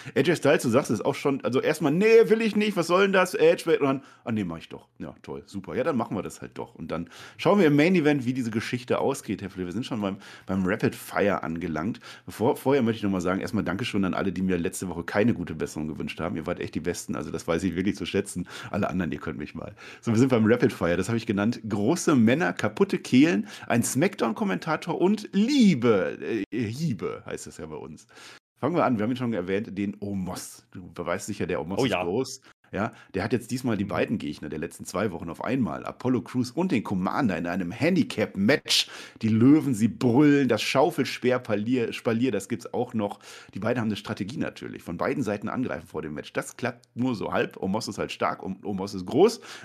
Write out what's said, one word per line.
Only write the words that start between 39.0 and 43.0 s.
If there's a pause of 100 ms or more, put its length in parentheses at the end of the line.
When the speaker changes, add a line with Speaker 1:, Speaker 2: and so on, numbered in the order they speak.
Speaker 1:
Die
Löwen,
sie
brüllen,
das
Schaufelspeer-Palier-,
Spalier,
das
gibt's
auch
noch. (340)